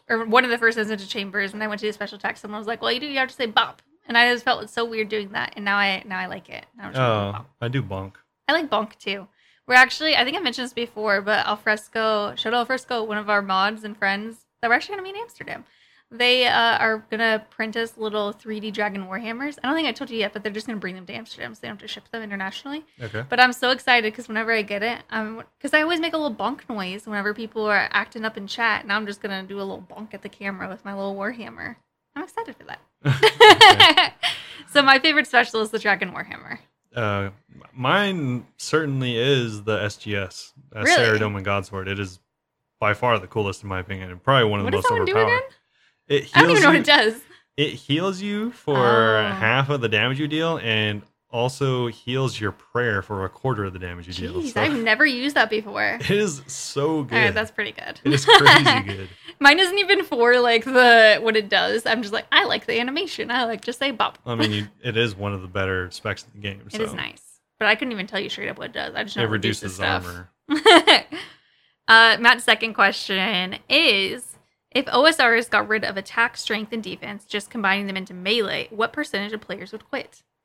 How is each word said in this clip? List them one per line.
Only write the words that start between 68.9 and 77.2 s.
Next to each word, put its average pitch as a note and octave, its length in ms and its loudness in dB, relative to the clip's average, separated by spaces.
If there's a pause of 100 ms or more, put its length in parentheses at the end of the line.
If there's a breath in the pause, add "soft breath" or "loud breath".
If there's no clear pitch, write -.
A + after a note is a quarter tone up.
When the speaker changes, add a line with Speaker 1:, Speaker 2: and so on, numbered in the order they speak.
Speaker 1:
I G#3+ 80 -6
just G#3 140 -12
know A#2 80 -2
Speaker 2:
It - 20 0
Speaker 1:
it G#2+ 40 -4
reduces G#2+ 320 -4
Speaker 2:
reduces F#2 140 -10
Speaker 1:
stuff. F2 300 -4
Speaker 2:
armor. D4 1000 2
Speaker 1:
<laughs> D#4 100 -12 (680 loud breath)
Uh, A3+ 320 8
Matt's A#3+ 260 4
second A3 300 0
question F#3+ 800 0 (120)
is, A#3+ 680 0 (340)
"If C4+ 200 -2
O B3+ 140 4
S D#4 180 4
Rs A#3 260 2
got G#3 200 0
rid G#3+ 160 -2
of G3 120 -6
attack, A#3 400 -4
strength, G#3+ 360 -6
and A3+ 100 -6
defense, F#3+ 440 -14